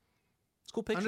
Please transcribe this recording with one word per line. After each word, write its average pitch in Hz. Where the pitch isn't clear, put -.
It's -
a -
cool 226
picture. 214